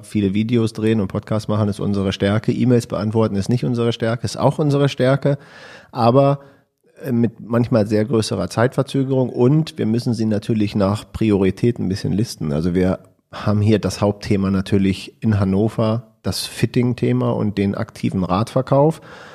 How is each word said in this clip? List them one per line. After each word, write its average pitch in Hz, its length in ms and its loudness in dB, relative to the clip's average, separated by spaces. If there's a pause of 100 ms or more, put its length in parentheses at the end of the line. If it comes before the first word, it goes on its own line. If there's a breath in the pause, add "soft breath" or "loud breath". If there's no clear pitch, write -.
viele 101 320 0
Videos 113 400 0
drehen 110 260 0
und 95 80 -2
Podcast 107 400 -4
machen 104 200 0
ist 101 120 -4
unsere 98 320 0
Stärke, 104 400 0
E-Mails 120 340 2
beantworten 107 500 -2
ist 95 120 -2
nicht 123 160 0
unsere 117 280 0
Stärke, 113 340 -4
ist - 120 -8
auch 139 200 0
unsere 143 300 2
Stärke, 139 500 0 (520 loud breath)
aber, 139 500 4 (640 loud breath)
äh, 135 80 -8
mit 117 300 0
manchmal 117 460 2
sehr 107 180 2
größerer 107 440 -2
Zeitverzögerung 131 840 0
und 151 480 2
wir 113 80 -2
müssen 113 280 0
sie 110 120 -2
natürlich 107 500 -2
nach 101 340 0
Priorität 104 680 2
ein 98 80 -2
bisschen 101 240 -4
listen. 90 400 -4
Also 85 220 -2
wir 92 260 0 (320)
haben 107 280 -2
hier 104 200 4
das 92 200 -4
Hauptthema 101 500 0
natürlich 98 720 -2
in 107 200 0
Hannover, 110 720 0 (100)
das - 240 -6
Fitting-Thema 123 880 0
und 107 240 -2
den 98 160 0
aktiven - 500 -4
Radverkauf. 131 760 0 (340 loud breath)